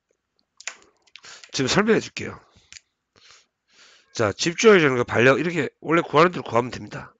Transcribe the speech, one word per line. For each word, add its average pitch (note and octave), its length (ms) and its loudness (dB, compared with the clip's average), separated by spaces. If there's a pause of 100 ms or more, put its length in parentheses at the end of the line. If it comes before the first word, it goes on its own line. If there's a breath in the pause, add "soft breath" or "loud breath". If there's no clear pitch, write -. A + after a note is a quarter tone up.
(1500 loud breath)
지금 C3 160 -4
설명해 G3+ 320 2
줄게요. G2 400 -12 (1700 soft breath)
자, G#2 180 -2
집중해야 F#3 480 4
되는 C#3 160 2
거 A#2+ 80 0
반력 B2 360 2
이렇게 E3 300 -4 (100)
원래 E3 220 -2
구하는 E3 300 2
대로 D3+ 120 -10
구하면 A#2+ 280 -2
됩니다. - 480 -16